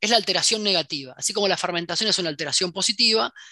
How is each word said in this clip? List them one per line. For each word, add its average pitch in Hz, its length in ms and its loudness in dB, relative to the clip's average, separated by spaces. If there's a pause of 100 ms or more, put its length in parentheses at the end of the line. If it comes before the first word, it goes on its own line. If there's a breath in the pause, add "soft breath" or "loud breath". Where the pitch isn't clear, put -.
es 208 100 0
la 240 60 6
alteración 208 480 0
negativa. 156 520 -2
Así - 160 -4
como 202 140 0
la 185 100 2
fermentación 170 540 -2
es 185 80 2
una 175 100 -2
alteración 156 440 -2
positiva, 220 600 2 (200 loud breath)